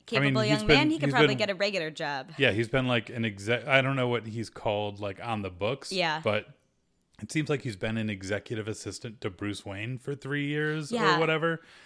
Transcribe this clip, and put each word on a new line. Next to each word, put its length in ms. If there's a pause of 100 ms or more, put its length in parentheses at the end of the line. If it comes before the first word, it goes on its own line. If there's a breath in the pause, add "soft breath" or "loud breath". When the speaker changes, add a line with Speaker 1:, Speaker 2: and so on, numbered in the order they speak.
Speaker 1:
capable 360
Speaker 2:
he's 100
Speaker 1:
young 160
man. 100
Speaker 2:
been, 140
Speaker 1:
He 80
could 80
Speaker 2:
he's 60
Speaker 1:
probably 160
Speaker 2:
been, 80
Speaker 1:
get 120
a 60
regular 360
job. 460
Speaker 2:
yeah, 140
he's 180
been, 180
like, 220
an 160
exec-, 420
I 140
don't 160
know 100
what 200
he's 220
called, 500
like, 260
on 160
the 80
books. 420
Speaker 1:
Yeah. 320
Speaker 2:
But 240 (760)
it 100
seems 180
like 120
he's 140
been 220
an 120
executive 580
assistant 540
to 80
Bruce 360
Wayne 340
for 160
three 320
years 440
or 40
Speaker 1:
Yeah. 240
Speaker 2:
whatever. 420 (240 loud breath)